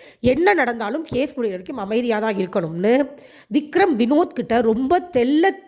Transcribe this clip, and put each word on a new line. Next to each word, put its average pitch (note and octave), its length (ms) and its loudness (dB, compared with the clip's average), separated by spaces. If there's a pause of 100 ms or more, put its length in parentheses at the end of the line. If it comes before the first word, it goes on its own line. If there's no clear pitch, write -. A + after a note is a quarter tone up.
(200)
என்ன D4+ 340 2
நடந்தாலும் A#3+ 500 -2
கேஸ் C4 280 -4
முடிகிற A#3 180 -4
வரைக்கும் F#3+ 280 -10
அமைதியா A3 420 -2
தான் A3 160 -2
இருக்கணும்னு." F#3+ 760 0 (440)
விக்ரம் E4 440 2
வினோத் C4+ 360 2
கிட்ட A#3+ 280 0
ரொம்ப C4 520 0
தெள்ள D4 360 2 (180)